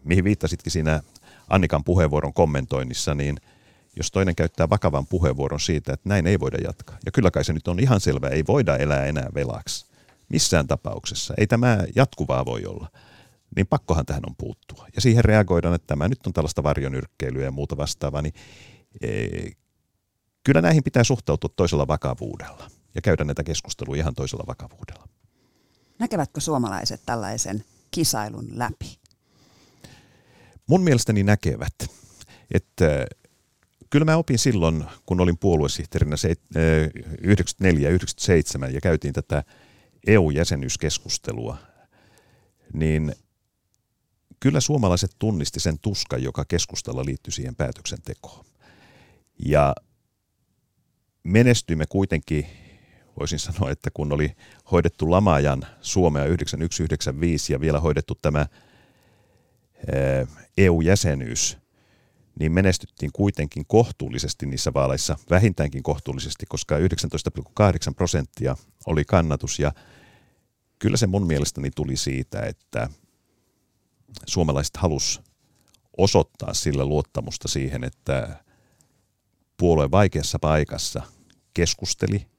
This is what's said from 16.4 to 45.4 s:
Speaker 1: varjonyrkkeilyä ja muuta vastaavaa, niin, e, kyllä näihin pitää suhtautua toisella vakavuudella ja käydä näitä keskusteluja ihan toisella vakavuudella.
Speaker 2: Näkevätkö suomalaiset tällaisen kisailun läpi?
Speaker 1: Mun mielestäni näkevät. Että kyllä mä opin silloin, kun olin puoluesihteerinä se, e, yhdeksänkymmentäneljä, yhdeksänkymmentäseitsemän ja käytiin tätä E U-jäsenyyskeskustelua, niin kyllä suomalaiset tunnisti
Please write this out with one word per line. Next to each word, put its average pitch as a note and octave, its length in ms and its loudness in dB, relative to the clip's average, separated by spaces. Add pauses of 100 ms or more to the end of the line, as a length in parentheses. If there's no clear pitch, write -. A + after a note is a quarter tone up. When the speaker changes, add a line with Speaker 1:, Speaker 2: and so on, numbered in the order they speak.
Speaker 1:
varjonyrkkeilyä C2+ 800 -4
ja C2 80 -4
muuta C#2+ 260 -6
vastaavaa, C#2+ 440 -4
niin, D2+ 120 -4 (680)
e, A#1 80 -6 (1300)
kyllä C3 180 4
näihin E3 220 4
pitää B2 200 2
suhtautua D#2+ 520 0
toisella E2 320 2
vakavuudella B1 840 -6 (240)
ja F2 60 -4
käydä D#2+ 220 2
näitä D2 200 -4
keskusteluja C#2+ 560 -6
ihan D#2+ 160 -2
toisella - 320 -8
vakavuudella. - 600 -16 (920)
Speaker 2:
Näkevätkö E3 420 -4
suomalaiset A#2+ 640 -2
tällaisen G#2+ 580 -6 (280)
kisailun G#2+ 600 -4
läpi? - 460 -8 (1700)
Speaker 1:
Mun F3+ 140 4
mielestäni A#2 420 4
näkevät. F#2+ 500 0 (800)
Että D2+ 560 0 (840)
kyllä D3+ 160 4
mä D#3+ 120 4
opin C#3 220 0
silloin, E2 440 2 (220)
kun F2+ 160 0
olin F2 160 4
puoluesihteerinä D#2 800 0
se, E2 140 0
e, E2+ 40 0 (880)
yhdeksänkymmentäneljä, F2 680 2
yhdeksänkymmentäseitsemän D#2 840 0
ja C#2+ 80 -6
käytiin D2+ 320 0
tätä - 300 -4 (640)
E G#2+ 100 8
U-jäsenyyskeskustelua, D2 1400 -2 (1160)
niin D#2 420 0 (1200)
kyllä C#3 200 2
suomalaiset G2+ 600 2
tunnisti F2 400 -2